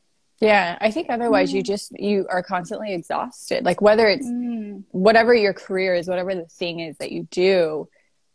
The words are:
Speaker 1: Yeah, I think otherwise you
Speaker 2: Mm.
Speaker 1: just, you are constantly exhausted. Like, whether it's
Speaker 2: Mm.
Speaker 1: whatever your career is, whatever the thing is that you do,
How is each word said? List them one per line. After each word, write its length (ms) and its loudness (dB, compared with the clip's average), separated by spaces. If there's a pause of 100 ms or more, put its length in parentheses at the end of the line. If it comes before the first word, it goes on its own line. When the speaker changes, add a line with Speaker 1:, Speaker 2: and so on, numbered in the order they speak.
(400)
Speaker 1:
Yeah, 400 4
I 100 2
think 200 -6
otherwise 420 0
you 100 -2
Speaker 2:
Mm. 40 -6
Speaker 1:
just, 320 -6
you 320 0
are 120 -2
constantly 520 -6
exhausted. 680 -6
Like, 180 0
whether 260 6
it's 180 0
Speaker 2:
Mm. 680 -8
Speaker 1:
whatever 420 4
your 180 2
career 420 -2
is, 140 -2
whatever 260 -4
the 120 -8
thing 340 -8
is 180 -10
that 140 -8
you 180 -8
do, 580 0 (460)